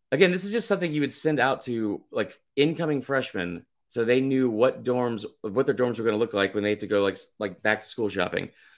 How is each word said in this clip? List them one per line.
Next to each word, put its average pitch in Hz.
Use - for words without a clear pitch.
Again, 175
this 185
is 202
just 226
something 175
you 151
would 139
send 151
out 131
to, 110
like, -
incoming 151
freshmen 98
so 117
they 123
knew 131
what 117
dorms, 123
what 110
their 131
dorms 120
were 110
gonna 110
look 113
like 98
when 101
they 104
had 104
to 107
go, 101
like, 98
s-, -
like, 101
back 107
to -
school 110
shopping. 92